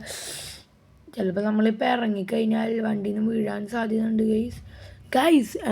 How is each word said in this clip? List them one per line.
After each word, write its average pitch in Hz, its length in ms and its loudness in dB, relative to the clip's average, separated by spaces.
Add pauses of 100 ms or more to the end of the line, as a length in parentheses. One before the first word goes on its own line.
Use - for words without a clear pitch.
(1120)
ചിലപ്പോൾ 196 360 -2
നമ്മളിപ്പോൾ 220 460 2
ഇറങ്ങിക്കഴിഞ്ഞാൽ 220 800 0 (140)
വണ്ടിയിൽ 208 300 -2
നിന്ന് 220 180 0
വീഴാൻ 208 260 -2 (120)
സാധ്യതയുണ്ട് 220 500 0 (100)
ഗൈസ്. 233 260 -2 (580)
ഗൈസ്, 285 380 6 (160)